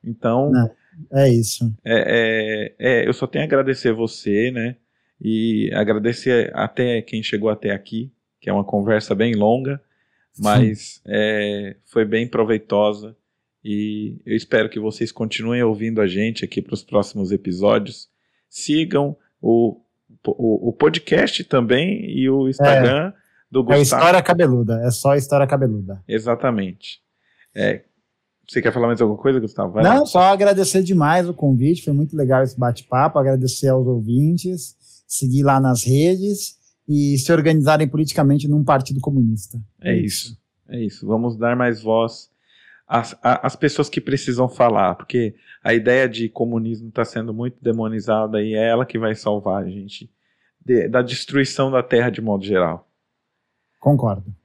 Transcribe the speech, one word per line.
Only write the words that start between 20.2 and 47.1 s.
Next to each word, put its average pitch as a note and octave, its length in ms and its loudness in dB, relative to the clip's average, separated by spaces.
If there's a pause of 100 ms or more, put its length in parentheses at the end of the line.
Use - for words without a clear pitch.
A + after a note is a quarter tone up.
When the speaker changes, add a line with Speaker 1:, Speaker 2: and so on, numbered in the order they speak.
Speaker 1:
o, A2+ 420 -2
o A#2 40 -2
podcast - 720 0
também C3+ 680 0
e C3 180 0
o C3+ 180 2
Instagram C#3 600 4
Speaker 2:
É. G3+ 40 -10 (380)
Speaker 1:
do C3 100 2
Speaker 2:
É B2 180 4
Speaker 1:
Gustavo. C#3+ 40 6 (200)
Speaker 2:
História F3+ 200 8
Cabeluda, B2 640 2
é B2 60 2
só C#3 240 2
História C#3 320 2
Cabeluda. G#2+ 600 -2
Speaker 1:
Exatamente. A2 960 -2 (540)
É, G#2 300 -2 (640)
você - 140 -4
quer - 100 2
falar A#2+ 180 0
mais A#2 120 0
alguma G#2+ 180 2
coisa, C3+ 220 0
Gustavo? G2 320 -6
Vai G#2+ 120 0
lá. G#3 100 6
Speaker 2:
Não, D4 100 4
só F3+ 200 2
agradecer G3 580 4
demais F3 440 2
o F3 60 -6
convite, C#3+ 520 0
foi D3 100 -2
muito D3 200 -2
legal C3+ 280 2
esse C3 160 -2
bate-papo, B2+ 600 0
agradecer C3 500 0
aos C3 180 2
ouvintes, C#3+ 880 -2 (300)
seguir C3+ 360 -2
lá C#3 160 4
nas B2+ 260 2
redes F#3 720 0 (280)
e C#3+ 300 0
se C3+ 160 0
organizarem D#3 560 4
politicamente D3 580 0
num D3 160 2
partido C3+ 380 0
comunista. A#2 580 -2 (220)
Speaker 1:
É F3+ 120 -2
Speaker 2:
É F3+ 40 2
Speaker 1:
isso, - 360 -4
Speaker 2:
isso. A2 60 -20 (300)
Speaker 1:
é A#2 160 -10
isso. G2+ 220 -8
Vamos A2+ 320 -2
dar A#2+ 180 0
mais A#2 260 0
voz A2+ 480 -2 (560)
as, A#2 360 -4
a, B2 240 2
as - 100 -2
pessoas D3 320 0
que - 120 -6
precisam B2+ 480 -2
falar, G#2 460 2
porque A2+ 400 -4 (280)
a A2+ 100 0
ideia B2 360 2
de A2+ 200 -6
comunismo A2+ 600 -6
tá A2+ 140 -4
sendo A2+ 280 -8